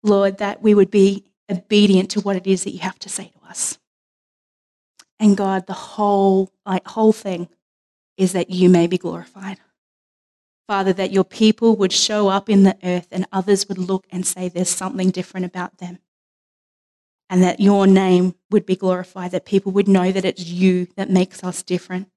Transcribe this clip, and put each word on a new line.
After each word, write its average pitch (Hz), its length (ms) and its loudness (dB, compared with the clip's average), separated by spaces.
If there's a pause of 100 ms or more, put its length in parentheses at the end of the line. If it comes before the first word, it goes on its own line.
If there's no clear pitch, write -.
Lord, 196 360 2
that 202 220 -6
we 214 120 4
would 196 180 4
be 196 320 2 (260)
obedient 196 640 2
to 208 100 -4
what 196 140 -4
it 185 100 -8
is 190 180 0
that 180 80 -8
you 175 80 -14
have 185 200 -10
to - 100 -20
say - 240 -14
to - 160 -20
us. - 300 -10 (1400)
And 208 160 4
God, 190 300 -4
the 190 80 -14
whole, 196 800 0 (140)
like, 190 220 -6
whole 220 260 2
thing 180 340 -8 (720)
is 185 160 0
that 180 160 -4
you 180 200 2
may 170 160 4
be 175 120 -4
glorified. 180 600 -12 (1080)
Father, 196 260 0
that 190 180 -4
your 190 120 2
people 220 520 2
would 190 160 0
show 208 360 0
up 196 220 -2
in 196 140 6
the 190 200 4
earth 180 280 -4
and 185 200 -6
others 196 360 -2
would 185 120 -10
look 185 320 -6
and 185 160 -8
say, 185 220 -8
"There's 175 200 -6
something 185 400 -4
different 185 380 -8
about 180 320 -12
them." 180 180 -16 (1300)
And 185 100 2
that 185 180 0
your 196 280 4
name 185 480 4 (160)
would 214 140 0
be 185 100 -2
glorified, 185 560 -6
that 180 140 -6
people 196 260 -2
would 196 160 0
know 185 240 4
that 190 140 -2
it's 180 200 -4
you 180 420 0 (100)
that 196 120 -6
makes 185 340 0
us 180 200 -10
different. 180 540 -8